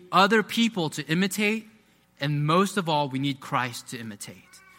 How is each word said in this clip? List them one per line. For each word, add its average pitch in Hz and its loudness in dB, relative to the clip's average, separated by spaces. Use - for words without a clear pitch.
other 196 6
people 214 0
to - -8
imitate, 202 0
and 147 0
most 190 2
of 165 -2
all, 147 2
we 131 -4
need 139 -2
Christ 123 -4
to 127 -12
imitate. 107 -16